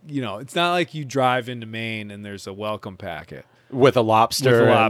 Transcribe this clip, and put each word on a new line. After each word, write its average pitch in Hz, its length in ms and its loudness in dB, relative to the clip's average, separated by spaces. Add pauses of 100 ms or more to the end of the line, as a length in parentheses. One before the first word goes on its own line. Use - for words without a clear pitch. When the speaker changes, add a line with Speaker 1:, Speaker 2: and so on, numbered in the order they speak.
Speaker 1:
you 143 140 -6
know, 104 160 -8
it's 127 180 -16
not 175 160 0
like 175 220 -2
you 156 100 -8
drive 127 460 -2
into 117 180 -12
Maine 110 420 -8
and 101 140 -16
there's 101 240 -14
a 98 60 -12
welcome 104 420 -8
packet 78 500 -14 (240)
Speaker 2:
With 131 280 4
a 120 40 4
lobster 113 500 4
Speaker 1:
with 117 100 6
a - 20 6
Speaker 2:
and 117 80 6 (180)